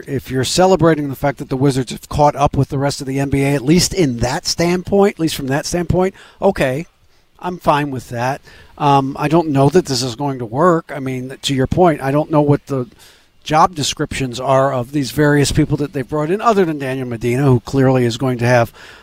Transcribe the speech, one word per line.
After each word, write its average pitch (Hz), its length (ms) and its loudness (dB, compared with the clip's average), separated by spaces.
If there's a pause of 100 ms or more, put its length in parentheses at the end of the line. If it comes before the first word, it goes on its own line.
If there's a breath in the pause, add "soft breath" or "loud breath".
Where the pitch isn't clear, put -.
if 135 240 -8
you're 131 120 -2
celebrating 165 640 2
the 127 60 -6
fact - 220 -4
that - 120 -12
the 135 80 -4
Wizards 131 340 0
have - 180 -14
caught 151 260 2
up 139 220 0
with 135 120 0
the 143 100 -4
rest 139 200 -2
of 143 60 -10
the 135 140 -4
N 139 100 -2
B 139 140 0
A, 143 100 0
at 139 80 0
least 156 320 2
in 139 240 0
that 123 300 -4
standpoint, 180 720 0
at - 20 -8
least 160 160 -2
from 139 120 -8
that 139 200 -4
standpoint, 180 480 -2 (260 loud breath)
okay, 165 460 -2 (500)
I'm 180 220 -8
fine 147 320 0
with 123 180 -10
that. 127 320 -4 (360 loud breath)
Um, 139 420 2
I 147 80 -2
don't 160 220 2
know 139 200 4
that 180 160 2
this 123 160 -2
is 123 140 -6
going 135 240 -6
to 123 60 -8
work. 160 460 0
I 143 80 -8
mean, 131 420 -8
to 143 120 -2
your 131 140 2
point, 165 340 2
I 135 80 -4
don't 147 220 0
know 151 100 2
what 143 240 2
the 127 240 -6 (540 soft breath)
job 180 320 2
descriptions 135 640 -6
are 135 340 2
of 127 200 -4
these 139 180 -4
various 147 400 2
people 147 260 0
that 147 160 -4
they've 135 140 -6
brought 151 240 -4
in, 214 100 -2
other 208 240 2
than 156 140 -4
Daniel 131 280 -6
Medina, 120 360 -2
who 127 160 4
clearly 131 460 2
is 113 120 -2
going 127 220 -2
to 117 60 -2
have, 120 280 2 (280 loud breath)